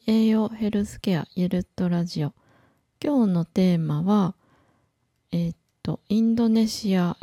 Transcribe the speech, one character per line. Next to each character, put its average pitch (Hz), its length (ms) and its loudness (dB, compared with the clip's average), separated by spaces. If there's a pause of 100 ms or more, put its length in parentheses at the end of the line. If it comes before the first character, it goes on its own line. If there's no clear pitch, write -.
栄 220 220 4
養、 220 200 2
ヘ 220 220 -4
ル 208 160 -2
ス - 160 -14
ケ 185 160 0
ア、 143 160 -4
ゆ 180 160 -2
る 185 80 0
っ 180 60 -2
と - 260 -4
ラ 175 160 0
ジ 160 180 -6
オ。 143 100 -6 (680)
今 277 220 2
日 185 80 0
の 170 120 0
テ 185 320 2
ー - 20 0
マ 151 240 -2
は、 196 320 0 (960)
え 170 60 -4
ー 170 180 -4
っ - 20 -20 (240)
と、 - 260 -6
イ 214 140 0
ン 226 140 2
ド 233 140 2
ネ 220 180 2
シ 196 300 -2
ア 175 260 0